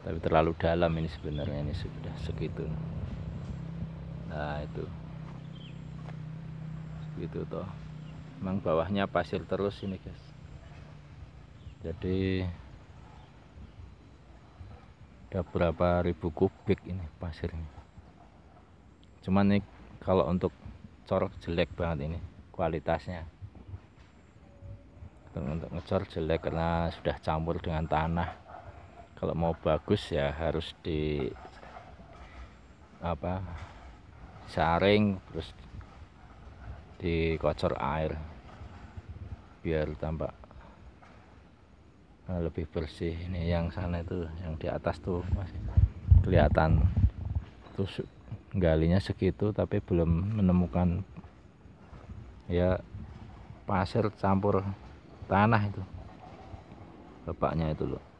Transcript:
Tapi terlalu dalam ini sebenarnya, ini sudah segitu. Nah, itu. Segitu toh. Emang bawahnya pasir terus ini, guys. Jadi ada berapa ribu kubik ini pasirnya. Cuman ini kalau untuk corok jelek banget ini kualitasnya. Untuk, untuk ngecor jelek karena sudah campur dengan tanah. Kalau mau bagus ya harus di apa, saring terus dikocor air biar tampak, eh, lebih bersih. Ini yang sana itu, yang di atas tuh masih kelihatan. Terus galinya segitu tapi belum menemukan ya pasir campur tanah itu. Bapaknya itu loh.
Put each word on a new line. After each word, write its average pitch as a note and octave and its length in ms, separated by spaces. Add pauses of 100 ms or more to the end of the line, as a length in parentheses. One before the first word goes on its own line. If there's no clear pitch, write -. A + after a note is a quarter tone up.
Tapi F2 160
terlalu E2 400
dalam E2+ 400
ini D#2+ 120
sebenarnya, C#2+ 520
ini C#2+ 160
sudah - 380 (100)
segitu. D#2+ 400 (1600)
Nah, D2 320
itu. D#2+ 240 (2250)
Segitu E2 320
toh. E2 180 (760)
Emang F#2+ 160
bawahnya F2+ 480
pasir F2+ 400
terus G2 340
ini, F#2+ 140
guys. - 280 (1600)
Jadi F#2 580 (3000)
ada F#2+ 160
berapa F2 560
ribu F2 280
kubik - 560
ini F2+ 160 (160)
pasirnya. E2 480 (1500)
Cuman G2 320
ini G2+ 80 (400)
kalau F2+ 300
untuk F2+ 240 (560)
corok F#2+ 240 (100)
jelek E2+ 320
banget D#2+ 380
ini F#2+ 60 (360)
kualitasnya. E2 720 (2000)
Untuk, E2+ 100
untuk D#2 320
ngecor F#2 320
jelek E2 380
karena E2 480
sudah - 260
campur E2 400
dengan D#2+ 240
tanah. E2 460 (840)
Kalau E2 200
mau E2 200
bagus - 560
ya C#2+ 200
harus D#2 520
di D2+ 440 (1700)
apa, E2+ 440 (1080)
saring F#2 680 (120)
terus D#2+ 180 (1500)
dikocor E2 800
air D#2 400 (1500)
biar D#2 320
tampak, D2+ 380 (1900)
eh, F2+ 100
lebih E2 300
bersih. E2 560
Ini F2 240
yang E2+ 240
sana F2 320
itu, E2+ 240 (160)
yang D#2+ 160
di - 80
atas - 320
tuh F2 320
masih G2 240 (640)
kelihatan. D#2+ 640 (880)
Terus - 320 (500)
galinya E2+ 480
segitu G2 480
tapi G2+ 320
belum F2 560
menemukan F2+ 640 (1400)
ya F2+ 320 (880)
pasir G2+ 480
campur G2 480 (640)
tanah G#2 400
itu. F#2+ 160 (1400)
Bapaknya D#2 440
itu D2+ 160
loh. - 160 (160)